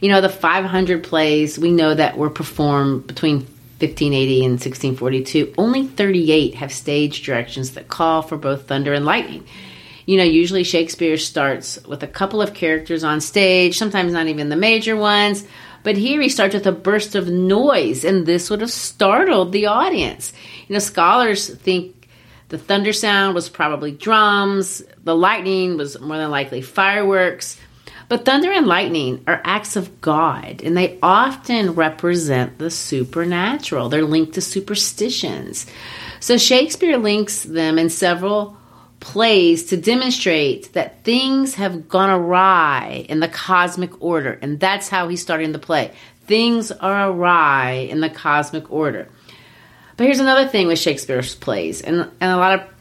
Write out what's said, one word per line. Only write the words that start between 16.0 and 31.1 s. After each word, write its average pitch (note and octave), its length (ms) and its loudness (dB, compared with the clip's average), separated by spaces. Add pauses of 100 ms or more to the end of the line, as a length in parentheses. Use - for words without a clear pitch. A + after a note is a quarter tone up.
he C#4 80 2
starts G3+ 240 0
with G3+ 120 0
a F#3 60 2
burst G3+ 420 -2
of F3+ 140 -2
noise, F#3 800 2
and F#3 180 2
this E3+ 240 0
would G#3 140 -2
have A#3+ 100 -6
startled G3+ 800 2
the G#3 140 0
audience. A3 640 -2 (340)
You - 60 -10
know, G#3 80 0
scholars G3+ 760 2
think - 420 -4 (500)
the D#3 100 -10
thunder G3+ 360 0
sound G3 400 2
was E3+ 140 -4
probably D3+ 440 -2
drums. G3+ 880 2 (220)
The E3 100 0
lightning F#3 640 2
was C#3+ 240 -8
more D#3 160 -8
than D#3 140 -4
likely C3+ 320 -4
fireworks. G3 960 0 (500)
But A#3+ 160 -2
thunder C#4+ 260 4
and F#4 160 4
lightning E3 600 0
are E3+ 180 0
acts G3+ 320 -2
of F3+ 240 -8
God, D#3 600 -2
and E3 120 0
they F3+ 280 0
often A3 720 2